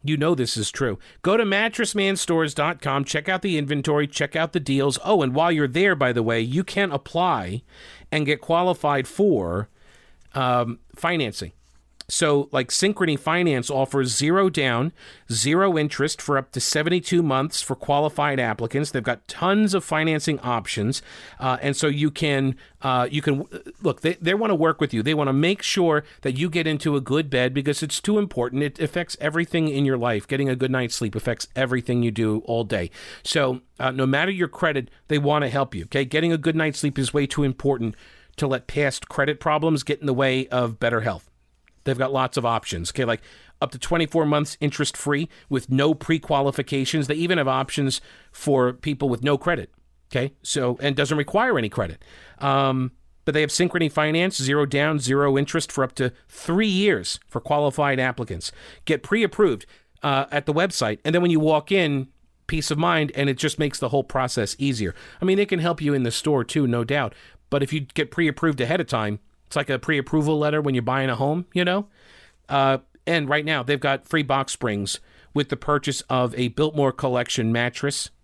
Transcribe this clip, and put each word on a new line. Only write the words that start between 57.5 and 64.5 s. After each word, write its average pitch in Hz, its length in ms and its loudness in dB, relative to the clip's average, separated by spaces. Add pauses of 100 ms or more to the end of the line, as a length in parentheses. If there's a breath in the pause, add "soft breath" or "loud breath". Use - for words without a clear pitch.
applicants. 123 540 -4 (320 loud breath)
Get 160 180 0
pre-approved, 202 600 2 (380 soft breath)
uh, 139 280 0
at 143 140 -2
the 151 80 -2
website, 143 540 0
and 156 80 2
then 175 80 4
when 175 80 4
you 160 100 4
walk 156 320 2
in, 147 360 2 (400)
peace 156 220 -2
of 151 60 0
mind, 160 380 2
and 139 160 0
it 127 80 -2
just 156 200 -2
makes 147 200 -2
the 131 100 -2
whole 139 160 0
process 123 540 -2